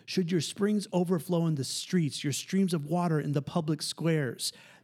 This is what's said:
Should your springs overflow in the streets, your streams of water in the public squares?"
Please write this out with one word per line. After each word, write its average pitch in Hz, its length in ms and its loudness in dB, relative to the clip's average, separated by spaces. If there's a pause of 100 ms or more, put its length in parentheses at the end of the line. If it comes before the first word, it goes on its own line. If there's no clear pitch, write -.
Should 175 260 0
your 180 120 2
springs 208 500 0
overflow 175 540 2
in 160 100 2
the 131 80 -2
streets, - 580 -2
your 143 120 -2
streams 185 400 0
of 143 120 -2
water 165 320 2
in 147 140 -2
the 143 100 2
public 156 400 -2
squares?" 151 680 -2 (320)